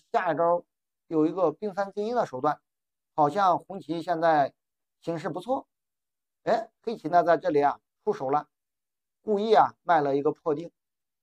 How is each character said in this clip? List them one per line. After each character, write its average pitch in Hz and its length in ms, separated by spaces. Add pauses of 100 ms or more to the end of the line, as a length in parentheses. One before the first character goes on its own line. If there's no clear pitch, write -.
(120)
下 185 200
一 147 60
招 175 260 (440)
有 156 180
一 170 60
个 170 200
兵 196 220
三 196 180
进 208 140
一 240 80
的 214 140
手 127 140
段， 151 200 (540)
好 151 120
像 180 300
红 185 240
棋 160 220
现 165 180
在 156 320 (480)
形 165 160
势 175 120
不 147 100
错。 247 280 (760)
哎， 226 260 (140)
黑 226 120
棋 156 120
呢 170 160
在 165 120
这 180 140
里 147 140
啊 139 160 (240)
出 208 100
手 135 160
了， 147 180 (760)
故 208 160
意 220 120
啊 151 300
卖 170 180
了 143 160
一 143 60
个 147 100
破 151 220
定， 165 180 (520)